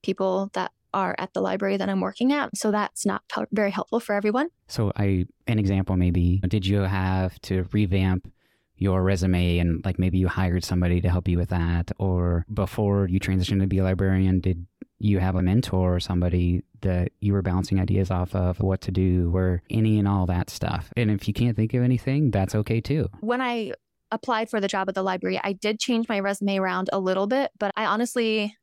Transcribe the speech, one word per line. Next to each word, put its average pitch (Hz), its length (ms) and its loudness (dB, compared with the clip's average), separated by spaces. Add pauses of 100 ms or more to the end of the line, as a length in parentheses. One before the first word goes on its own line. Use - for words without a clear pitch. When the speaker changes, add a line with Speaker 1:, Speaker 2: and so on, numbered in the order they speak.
Speaker 1:
people 190 500 -2
that - 180 -4 (220)
are 190 240 -2
at - 160 -6
the 190 80 -2
library 196 360 0
that 190 120 -2
I'm 190 120 0
working 214 300 0
at. 285 240 -2
So 214 140 -2
that's 208 340 -2
not 196 280 0
hel-, 220 200 -4
very 202 200 0
helpful 220 280 -4
for 214 140 -4
everyone. 214 360 0 (180)
Speaker 2:
So 107 280 -2
I, 98 300 2 (220)
an 117 100 2
example 95 400 2
maybe, 90 500 4
did 98 200 0
you 101 140 2
have 92 600 0
to 92 300 -2
revamp 95 600 0 (440)
your 92 260 2
resume 90 560 2
and, 85 260 0
like, 92 140 -4
maybe 92 220 0
you 92 80 2
hired 90 360 0
somebody 87 380 0
to 92 80 0
help 87 180 0
you 87 120 2
with 87 100 -2
that? 85 480 0
Or 87 560 0
before 101 540 0
you 92 120 2
transitioned 95 420 0
to 98 60 2
be 95 120 2
a 92 40 2
librarian, 95 560 2
did 87 280 -2 (320)
you 104 180 2
have 92 180 0
a 90 60 2
mentor 92 540 2
or 90 40 0
somebody 87 640 0 (180)
that 90 300 0 (100)
you 101 120 2
were 98 80 2
bouncing 92 380 0
ideas 95 320 0
off 90 240 -2
of, 90 240 0
what 95 220 0
to - 100 -6
do, 90 420 2
or 90 380 0
any 110 260 2
and 101 100 2
all 98 200 2
that 90 240 -2
stuff? - 440 -6
And 117 140 0
if 104 180 -2
you 107 60 -2
can't 117 220 0
think 113 180 0
of 123 80 0
anything, 131 480 2
that's 98 240 0
okay 110 280 0
too. 139 280 -2 (120)
Speaker 1:
When 240 200 -2
I 233 320 -4 (380)
applied 226 380 -4
for 214 120 -2
the 196 60 -2
job 190 220 -2
at 190 60 -4
the 190 80 -2
library, 185 400 -2
I 202 100 -4
did 214 260 -4
change 233 280 0
my 208 120 -2
resume 196 400 -2
around 185 340 -2
a 196 60 0
little 185 260 0
bit, 262 320 0
but 202 180 -2
I 220 100 -2
honestly 220 760 0